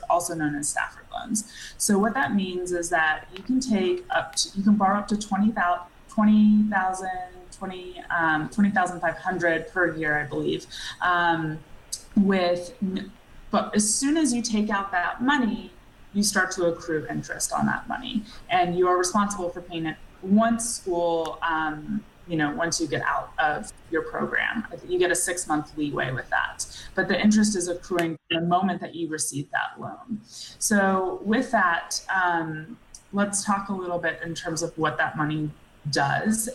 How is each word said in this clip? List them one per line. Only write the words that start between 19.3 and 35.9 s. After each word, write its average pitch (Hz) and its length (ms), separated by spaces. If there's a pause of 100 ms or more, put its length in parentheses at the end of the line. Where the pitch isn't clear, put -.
for 175 120
paying 170 240
it 160 120 (240)
once 226 560
school, 170 640
um, 156 600 (240)
you 170 100
know, 147 180
once 165 240
you 160 80
get 147 140
out - 360
of 156 340 (200)
your 160 120
program. - 640 (220)
You 180 100
get 180 140
a 165 40
six-month 160 640
leeway 143 340
with - 180
that, - 360 (300)
but 185 140
the 196 120
interest 214 360
is 175 100
accruing 170 500 (120)
the 165 100
moment 175 420
that 160 140
you 165 140
receive 151 420
that - 280
loan. - 440
So 190 1000
with 233 280
that, 175 500 (120)
um, 170 640 (340)
let's 202 320
talk 202 240
a 202 60
little 180 260
bit 160 240
in 170 100
terms 165 300
of 160 140
what 156 200
that 156 200
money 151 340 (400)